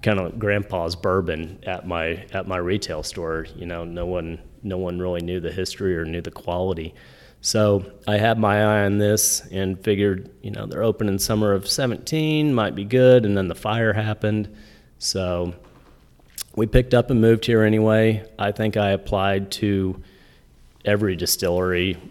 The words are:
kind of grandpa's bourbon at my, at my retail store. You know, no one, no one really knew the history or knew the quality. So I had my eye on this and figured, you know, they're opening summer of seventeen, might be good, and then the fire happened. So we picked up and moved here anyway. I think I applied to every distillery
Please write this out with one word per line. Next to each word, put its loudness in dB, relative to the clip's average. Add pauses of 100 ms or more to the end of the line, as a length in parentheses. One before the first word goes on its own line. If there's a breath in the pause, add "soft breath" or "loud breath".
kind 0
of -6
grandpa's -2
bourbon -2
at -8
my, -4
at -6
my -4
retail -4
store. -6 (100)
You -12
know, -8
no -8
one, -6 (240)
no -6
one -4
really -4
knew -4
the -6
history -2
or -4
knew -6
the -10
quality. -4 (480 loud breath)
So 2 (240)
I 2
had 2
my 4
eye 4
on 2
this 2
and -4
figured, 0 (120)
you -10
know, -8
they're -4
opening 0
summer 2
of 0
seventeen, 0
might 0
be -6
good, 8
and 2
then 0
the -4
fire 0
happened. -2 (460 loud breath)
So -4 (1000 soft breath)
we 2
picked 4
up 2
and 4
moved 6
here 4
anyway. 4 (120)
I -2
think -2
I 0
applied -2
to -2 (840 soft breath)
every 2
distillery 0 (120)